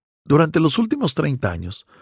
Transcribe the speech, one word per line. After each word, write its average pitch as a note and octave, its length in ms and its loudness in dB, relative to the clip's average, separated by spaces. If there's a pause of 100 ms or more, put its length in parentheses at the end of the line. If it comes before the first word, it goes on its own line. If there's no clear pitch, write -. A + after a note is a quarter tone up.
(240)
Durante D#3+ 360 2
los D#3+ 180 2
últimos A#3 360 -2
treinta C#3 360 -2
años, F2 360 -10 (160)